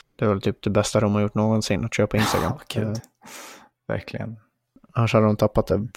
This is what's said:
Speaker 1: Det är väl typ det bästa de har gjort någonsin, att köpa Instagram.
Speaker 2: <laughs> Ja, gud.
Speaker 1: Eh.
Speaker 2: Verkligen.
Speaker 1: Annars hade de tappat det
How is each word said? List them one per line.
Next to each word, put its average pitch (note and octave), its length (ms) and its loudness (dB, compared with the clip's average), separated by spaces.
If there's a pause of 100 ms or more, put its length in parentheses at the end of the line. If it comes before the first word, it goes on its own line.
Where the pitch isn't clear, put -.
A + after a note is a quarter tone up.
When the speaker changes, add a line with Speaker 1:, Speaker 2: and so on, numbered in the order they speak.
(160)
Speaker 1:
Det A#2+ 100 -2
är A2 40 4
väl G2 120 0
typ - 220 -2
det G#2 60 -2
bästa G2+ 300 2
de G#2 160 2
har G#2 60 2
gjort G#2 140 -2
någonsin, A2 500 0
att - 100 -6
köpa G#2+ 220 0
Instagram. F#2+ 340 0 (120)
Speaker 2:
<laughs> - 120 -12
Ja, A2 60 -2
gud. G#2+ 60 -2
Speaker 1:
Eh. G#2 60 -4 (920)
Speaker 2:
Verkligen. A2 480 -8 (580)
Speaker 1:
Annars A#2 200 0
hade A2 120 6
de G#2+ 100 4
tappat G#2+ 320 2
det G2+ 300 0